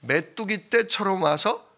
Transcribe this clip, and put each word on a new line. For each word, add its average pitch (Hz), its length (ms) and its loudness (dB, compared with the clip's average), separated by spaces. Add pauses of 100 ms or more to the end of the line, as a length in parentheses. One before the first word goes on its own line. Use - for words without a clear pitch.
메뚜기 175 680 -4
떼처럼 196 520 0
와서 156 440 0 (120)